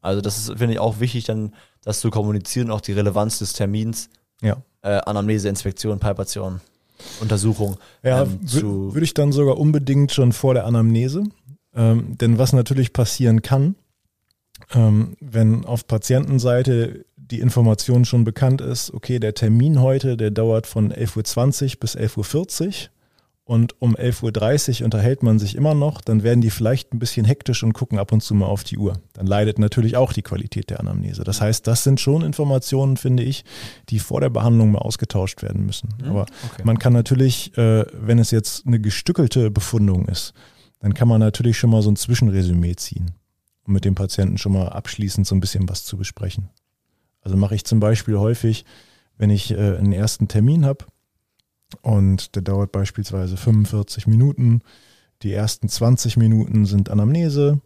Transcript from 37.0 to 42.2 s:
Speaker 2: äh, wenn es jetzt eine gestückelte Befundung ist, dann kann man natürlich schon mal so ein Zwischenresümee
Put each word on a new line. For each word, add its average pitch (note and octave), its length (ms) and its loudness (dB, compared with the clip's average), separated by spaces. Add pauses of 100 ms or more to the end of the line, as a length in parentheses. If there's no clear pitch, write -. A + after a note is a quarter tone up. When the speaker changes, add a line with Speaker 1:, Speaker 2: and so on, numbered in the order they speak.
Speaker 2:
äh, A2 360 4
wenn A2+ 260 0
es A2+ 140 2
jetzt - 340 -2
eine A#2+ 140 2
gestückelte A#2 720 0
Befundung G2+ 540 0
ist, - 260 -6 (480)
dann G2+ 140 0
kann A#2+ 120 2
man A2+ 140 4
natürlich A2 360 2
schon A#2 140 2
mal A2 120 4
so G#2+ 80 2
ein G#2 60 4
Zwischenresümee F2+ 760 2